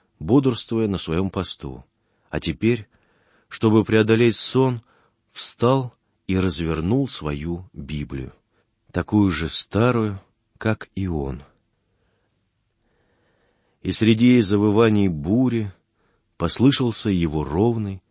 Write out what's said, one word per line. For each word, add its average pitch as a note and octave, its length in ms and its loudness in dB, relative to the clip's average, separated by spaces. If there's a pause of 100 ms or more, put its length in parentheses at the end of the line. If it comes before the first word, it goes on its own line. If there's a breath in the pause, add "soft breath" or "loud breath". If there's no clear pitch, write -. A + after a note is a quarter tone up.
(180)
бодрствуя A2+ 720 0
на F#2+ 100 -2
своём F2 320 -2
посту. C2+ 540 -8 (460)
А D2 100 -4
теперь, G#2+ 480 -2 (600)
чтобы A2 360 4
преодолеть A2 520 2
сон, B2+ 460 -2 (480)
встал - 640 -2 (320)
и F#2 120 0
развернул F2 680 -2
свою D#2 640 -8
Библию, C#2+ 600 -10 (600)
такую G2+ 380 2
же D#2+ 180 -4
старую, A2 720 -2 (380)
как - 360 -4
и F#2+ 140 -6
он. C#2 340 -6 (2500)
И F#2 100 -4
среди A#2 480 4
завываний G#2 680 4
бури G#2+ 640 -2 (640)
послышался A2+ 720 0
его D#2+ 320 0
ровный G2 680 -2